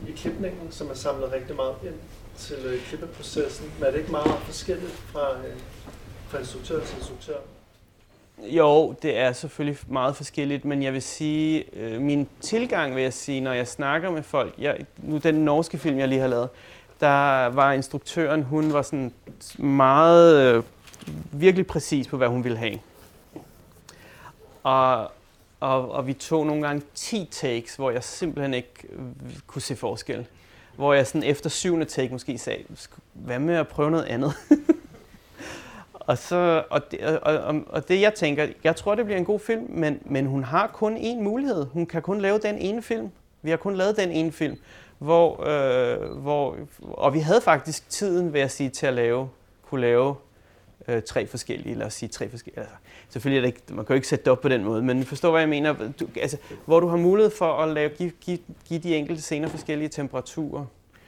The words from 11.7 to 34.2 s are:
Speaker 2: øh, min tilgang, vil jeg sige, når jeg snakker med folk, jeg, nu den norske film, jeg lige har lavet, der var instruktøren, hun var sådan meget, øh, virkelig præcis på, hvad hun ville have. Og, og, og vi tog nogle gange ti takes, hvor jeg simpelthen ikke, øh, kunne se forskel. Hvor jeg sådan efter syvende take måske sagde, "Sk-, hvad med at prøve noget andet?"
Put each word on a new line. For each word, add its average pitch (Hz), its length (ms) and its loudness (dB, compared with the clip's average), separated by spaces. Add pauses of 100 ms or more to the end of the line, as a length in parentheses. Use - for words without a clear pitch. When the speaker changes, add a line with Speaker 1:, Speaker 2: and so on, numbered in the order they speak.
Speaker 2:
øh, 113 280 -8
min 143 280 0 (120)
tilgang, 214 540 -2
vil 131 80 0
jeg 127 100 0
sige, 135 280 -6
når 131 120 -2
jeg 123 160 -2
snakker 156 420 -2
med 156 120 -4
folk, 127 360 -2
jeg, 139 200 -2 (180)
nu 151 220 -4
den 156 160 2
norske 156 440 2
film, 143 200 0
jeg 135 100 2
lige 135 120 2
har 131 80 2
lavet, 123 200 0 (520)
der 139 460 4
var 135 260 4
instruktøren, 147 720 -2
hun 156 300 0
var 143 100 2
sådan 135 300 -4 (460)
meget, 143 960 8
øh, 117 80 4 (720)
virkelig 180 340 4
præcis 143 420 -2
på, 147 80 -6
hvad 127 120 4
hun 123 160 0
ville 117 140 -2
have. 110 200 -4 (1800)
Og, 131 480 4 (500)
og, 131 320 0
og 131 140 -4
vi 139 60 -4
tog 151 340 0
nogle 151 160 -2
gange 147 200 -4 (120)
ti 196 360 -6
takes, 117 460 -6
hvor 135 140 -2
jeg 120 140 -4
simpelthen 139 500 -4
ikke, 123 180 -6 (200)
øh, - 80 -14 (460)
kunne - 160 -10
se 131 140 -6
forskel. 113 500 -6 (500)
Hvor 143 180 4
jeg 135 120 6
sådan 151 160 -2
efter 143 280 0
syvende 165 360 -2
take 127 260 -4
måske 127 260 -8
sagde, - 260 -8 (120)
"Sk-, - 220 -20 (140)
hvad 123 260 -8
med 160 160 0
at 160 140 0
prøve 151 220 0
noget 160 140 2
andet?" 135 280 -2 (180)